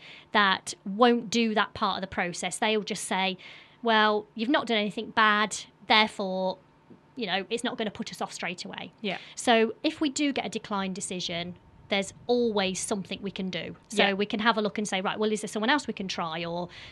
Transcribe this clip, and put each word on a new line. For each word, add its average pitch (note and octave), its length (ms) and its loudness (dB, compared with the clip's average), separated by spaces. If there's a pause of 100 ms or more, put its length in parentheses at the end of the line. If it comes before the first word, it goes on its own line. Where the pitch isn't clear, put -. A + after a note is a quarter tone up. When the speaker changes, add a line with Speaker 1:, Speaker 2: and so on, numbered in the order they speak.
(320)
Speaker 1:
that G3+ 420 4 (100)
won't A#3 460 4
do A3+ 240 2
that G#3 200 0
part G3 220 -2
of - 40 -6
the F#3 80 -6
process. F3 500 -4
They A3 180 2
will G#3 80 0
just - 200 -6
say, F#3+ 340 0 (440)
"Well, G#3+ 520 4
you've A3 140 -2
not C#4+ 180 2
done A3+ 120 2
anything G#3+ 320 -4
bad, G#3 460 4 (300)
therefore, F#3+ 720 2 (560)
you A#3+ 120 -6
know, F#3 240 0
it's A#3 120 -2
not A#3+ 140 -2
gonna G#3+ 140 -2
put - 200 -8
us - 100 -10
off G3 120 -6
straight F3+ 320 -6
away." - 360 -12
Speaker 2:
Yeah. F#3 180 -4 (160)
Speaker 1:
So A3+ 400 4 (100)
if D4+ 160 -2
we D4+ 100 2
do C#4+ 220 0
get C4+ 140 -4
a - 20 -8
decline G3 440 -4
decision, F3 640 -6 (340)
there's G3 240 0 (140)
always G#3 540 2
something G3+ 420 -4
we G3 80 -6
can F#3 200 -6
do. F3 260 -8 (120)
So G#3 140 2
Speaker 2:
Yeah. G3+ 120 4
Speaker 1:
we G3+ 120 0
can G#3 140 -2
have A3 160 4
a A3 60 0
look G3+ 160 -2
and G#3 100 -2
say, F#3+ 120 -2
"Right, F#3+ 180 -2
well, G#3+ 120 0
is G#3 120 -2
there G#3 60 -6
someone A3 220 0
else C#4+ 160 2
we A3 80 -6
can F#3+ 140 -8
try? E3+ 360 -6
Or E3+ 240 -6 (240)